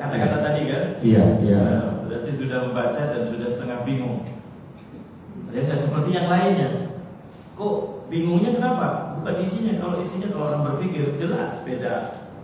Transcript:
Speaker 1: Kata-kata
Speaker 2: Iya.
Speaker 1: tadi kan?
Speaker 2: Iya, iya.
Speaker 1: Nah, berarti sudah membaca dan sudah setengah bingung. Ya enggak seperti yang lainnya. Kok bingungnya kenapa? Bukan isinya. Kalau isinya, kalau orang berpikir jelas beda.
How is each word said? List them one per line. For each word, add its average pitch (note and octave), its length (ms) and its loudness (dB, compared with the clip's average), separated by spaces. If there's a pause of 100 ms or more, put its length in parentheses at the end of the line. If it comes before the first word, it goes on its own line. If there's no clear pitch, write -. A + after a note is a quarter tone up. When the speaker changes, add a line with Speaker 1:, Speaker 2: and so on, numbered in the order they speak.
Speaker 1:
Kata-kata C#3 400 2
Speaker 2:
Iya. D3 80 2
Speaker 1:
tadi D3+ 120 2 (120)
kan? - 120 0 (200)
Speaker 2:
Iya, G#2 200 10 (200)
iya. - 160 6
Speaker 1:
Nah, - 240 4 (240)
berarti - 240 -4
sudah C3 320 -2
membaca A#2+ 380 0 (100)
dan A#2+ 160 -2
sudah A2+ 240 -4
setengah B2 320 -4
bingung. B2+ 400 -2 (1300)
Ya B2+ 160 -2
enggak C#3 160 0
seperti D#3+ 320 0
yang F3+ 160 2
lainnya. F#3 380 4 (920)
Kok - 480 -4
bingungnya F3 480 2
kenapa? - 640 0
Bukan - 240 -2
isinya. G#3+ 400 0
Kalau E3+ 160 -2
isinya, F#3+ 320 -4
kalau D3+ 160 -2
orang D3 140 0 (100)
berpikir D3+ 480 0
jelas D#3+ 400 -2
beda. A#2 640 -4 (200)